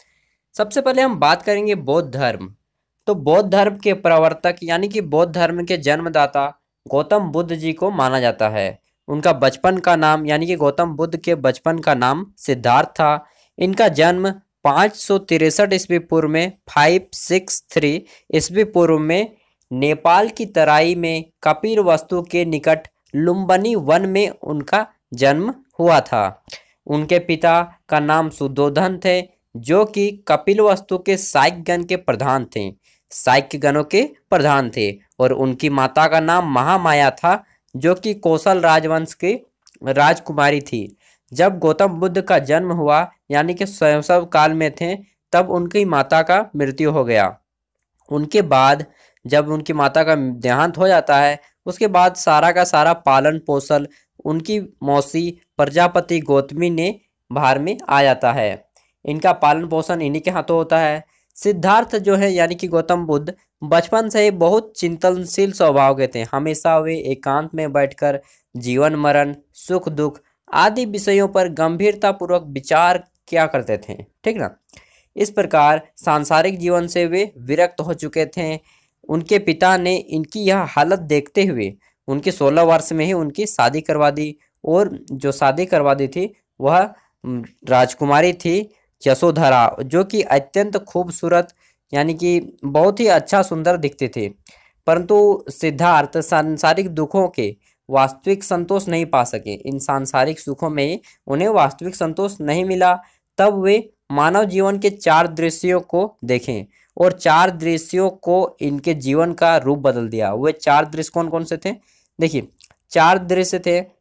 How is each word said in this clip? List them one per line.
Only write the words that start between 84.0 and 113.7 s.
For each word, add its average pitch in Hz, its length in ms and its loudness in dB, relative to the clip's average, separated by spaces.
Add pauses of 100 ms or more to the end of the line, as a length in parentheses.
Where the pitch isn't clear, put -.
दी 151 240 -6 (280)
और 165 340 0 (140)
जो 139 220 -4
शादी 147 340 0
करवा 143 260 2
दी 139 160 -2
थी 190 240 -6 (260)
वह, 156 220 2 (420)
उम, 123 200 -8 (260)
राजकुमारी 143 640 2
थी 185 340 -4 (320)
यशोधरा, 135 800 2
जो 151 220 0
कि 202 180 -4
अत्यंत 196 580 0
खूबसूरत 175 720 -2 (400)
यानी 151 200 0
कि 175 520 -2
बहुत 170 340 2
ही 233 80 2
अच्छा 190 340 2
सुंदर 175 360 0
दिखते 143 300 -4
थे। 107 200 -6 (600)
परंतु 196 640 2
सिद्धार्थ 156 680 0
सांसारिक 160 680 0
दुखों 165 400 -2
के 104 260 -6 (340)
वास्तविक 135 540 0
संतोष 190 440 -2
नहीं 170 180 -2
पा 131 180 2
सके। 104 380 -10
इन 135 180 -8
सांसारिक 139 600 -2
सुखों 147 300 -6
में 147 300 -4 (280)
उन्हें 151 220 -2
वास्तविक 175 460 0
संतोष 190 460 -6
नहीं 156 240 -2
मिला। 185 280 2 (440)
तब 196 240 2
वे 202 160 2 (340)
मानव 165 340 2
जीवन 196 340 -2
के 202 100 2
चार 170 400 2
दृश्यों 165 520 -2
को 190 440 -4
देखें 120 400 -4 (320)
और 180 160 2
चार 175 400 2
दृश्यों 170 560 -2
को 185 520 -2
इनके 143 340 -4
जीवन 151 380 0
का 165 240 2
रूप 139 220 -2
बदल 120 300 0
दिया। 107 240 -2
वे 139 180 -2
चार 151 360 2
दृश्य 156 260 -8
कौन 170 160 -2
कौन 165 140 -6
से 160 140 -8
थे? 190 140 -8 (480)
देखिए, 139 280 -2 (440)
चार 170 280 4
दृश्य 180 420 -2
थे। 175 200 0 (200)